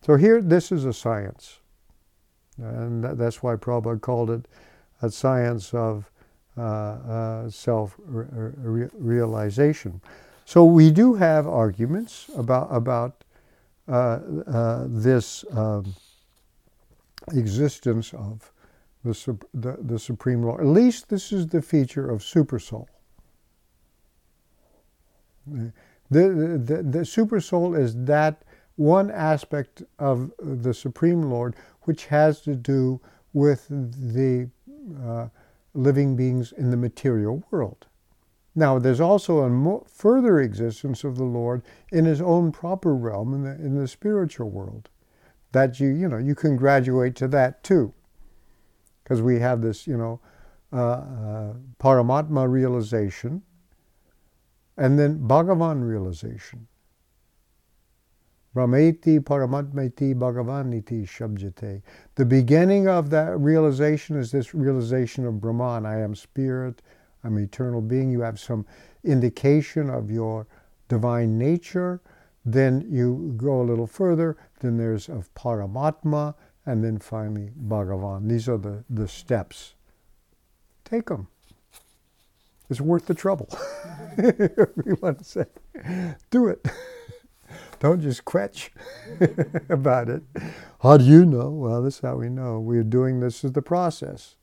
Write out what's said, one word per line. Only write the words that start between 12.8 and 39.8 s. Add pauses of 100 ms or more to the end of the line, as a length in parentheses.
uh, (280)
uh,
this,
um, (1400)
existence
of (520)
the
sup-,
the,
the
Supreme
Lord.
At
least
this
is
the
feature
of
Super
Soul. (2500)
The, (380)
the,
the,
the
Super
Soul
is (100)
that (320)
one
aspect (160)
of
the
Supreme
Lord (280)
which
has
to
do (340)
with
the, (540)
uh, (460)
living
beings
in
the
material
world. (640)
Now,
there's
also
a
mo-,